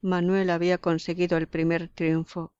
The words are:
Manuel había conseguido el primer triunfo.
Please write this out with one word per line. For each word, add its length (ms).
Manuel 480
había 280
conseguido 600
el 100
primer 400
triunfo. 720